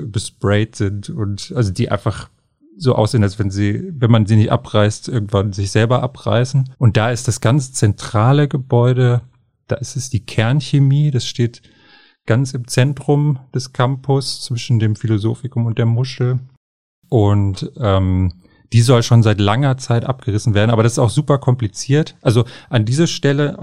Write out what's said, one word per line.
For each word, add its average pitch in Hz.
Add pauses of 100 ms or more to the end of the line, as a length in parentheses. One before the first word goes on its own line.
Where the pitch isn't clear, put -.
besprayt 104
sind 101
und 101
also 104
die -
einfach - (480)
so 127
aussehen, 107
als 98
wenn 98
sie, 104
wenn 120
man 110
sie 110
nicht 104
abreißt, 107
irgendwann 101
sich 98
selber 117
abreißen. 127
Und 107
da 113
ist -
das -
ganz 131
zentrale 120
Gebäude, 123 (460)
da -
ist -
es -
die -
Kernchemie, 139
das 123
steht - (640)
ganz 131
im 123
Zentrum 143 (140)
des -
Campus 135
zwischen 117
dem 107
Philosophikum 113
und 113
der 117
Muschel. 123 (680)
Und, 101
ähm, 92 (400)
die 117
soll 120
schon 117
seit 104
langer 131
Zeit 117
abgerissen -
werden, 107
aber 113
das 117
ist -
auch 120
super 143
kompliziert. 131
Also 117 (260)
an 110
dieser 143
Stelle, 143